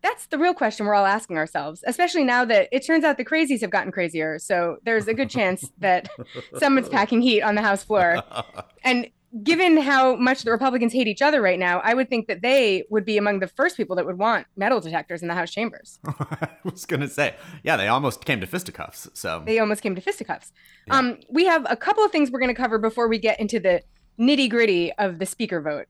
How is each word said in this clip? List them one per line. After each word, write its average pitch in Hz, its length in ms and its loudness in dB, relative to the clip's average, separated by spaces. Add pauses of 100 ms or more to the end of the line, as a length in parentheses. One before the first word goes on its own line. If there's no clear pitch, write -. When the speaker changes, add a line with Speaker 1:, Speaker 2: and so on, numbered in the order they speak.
Speaker 1:
That's 415 240 -4
the 311 100 -4
real 349 160 2
question 214 320 -2
we're 208 80 2
all 202 140 4
asking 196 320 -2
ourselves, 156 480 -6
especially 349 360 0
now 247 220 2
that 220 260 4
it 262 140 -2
turns 320 180 2
out 302 140 2
the 254 80 -6
crazies 285 360 0
have 196 100 -4
gotten 190 200 -2
crazier. 156 460 -4
So 175 460 -2
there's 220 240 0
a 226 80 -2
good 247 160 -2
chance 190 420 -2
Speaker 2:
<laughs> - 60 -20
Speaker 1:
that 185 280 2 (520)
someone's 269 280 2
packing 226 340 2
heat 233 200 4
on 208 140 0
the 208 80 0
House 202 200 0
floor. 180 440 2
Speaker 2:
<laughs> - 560 -12
Speaker 1:
And 247 240 0 (360)
given 339 320 4
how 262 400 4
much 254 280 0
the 226 80 0
Republicans 240 420 0
hate 254 140 2
each 208 140 -2
other 294 200 4
right 185 180 2
now, 180 240 2
I 226 100 2
would 254 160 0
think 226 180 -4
that 180 140 -4
they 240 480 4
would 214 140 -2
be 214 140 0
among 202 220 0
the 190 80 -2
first 330 280 -2
people 185 220 -4
that 170 80 -2
would 180 120 -8
want 208 380 0
metal 214 240 0
detectors 165 420 -8
in 175 60 -8
the 170 60 -4
House 170 180 -4
chambers. - 500 -10
Speaker 2:
<laughs> 151 60 -10
I 147 400 -8 (160)
was - 220 -10
gonna 139 240 -4
say, 139 260 -2 (280)
yeah, 156 120 0
they 101 140 0
almost 131 340 0
came 127 160 -2
to 92 80 -8
fisticuffs, - 680 -12
so. 82 320 -8
Speaker 1:
They 226 140 0
almost 208 220 -2
came 196 140 -4
to 190 60 -12
fisticuffs. - 520 -10 (340)
Speaker 2:
Yeah. 269 100 0
Speaker 1:
Um, 247 200 0 (120)
we 311 160 2
have 330 240 2
a - 60 0
couple 427 300 2
of - 60 0
things 285 200 2
we're 254 80 -6
gonna 247 160 0
cover 240 220 -2
before 226 320 0
we 226 100 0
get 220 220 0
into 214 180 -2
the 180 220 2 (360)
nitty-gritty 226 760 2
of 180 260 -4
the 185 60 -4
speaker 185 360 -4
vote. 147 280 -6